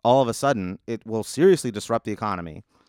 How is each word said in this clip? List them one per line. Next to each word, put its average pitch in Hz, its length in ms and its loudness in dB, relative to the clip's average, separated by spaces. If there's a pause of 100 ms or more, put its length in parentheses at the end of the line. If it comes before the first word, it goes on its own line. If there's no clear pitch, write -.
all 131 180 6
of 120 60 0
a 113 60 -2
sudden, 98 520 -2
it 113 200 -8
will 110 180 -4
seriously 160 460 2
disrupt 110 360 -4
the 107 60 -4
economy. 90 500 -6 (260)